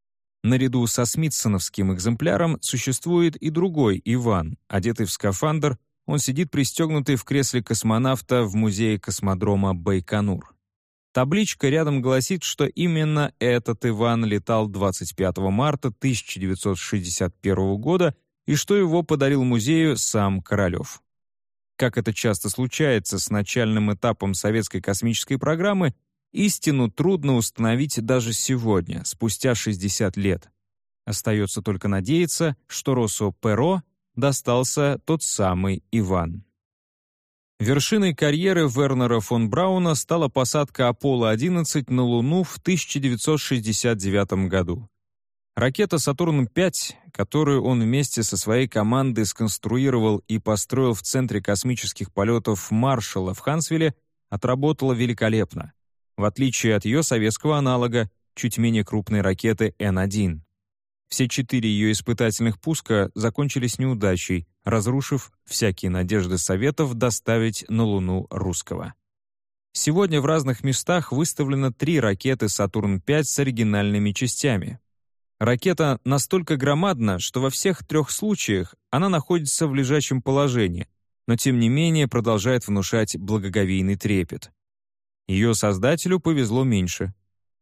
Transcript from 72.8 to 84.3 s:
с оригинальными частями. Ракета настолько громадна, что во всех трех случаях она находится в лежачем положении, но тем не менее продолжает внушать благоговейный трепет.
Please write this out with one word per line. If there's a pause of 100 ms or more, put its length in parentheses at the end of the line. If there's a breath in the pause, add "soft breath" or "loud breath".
с
оригинальными
частями. (580)
Ракета
настолько
громадна,
что
во
всех
трех
случаях (160)
она
находится
в
лежачем
положении, (400)
но
тем
не
менее
продолжает
внушать
благоговейный
трепет. (800)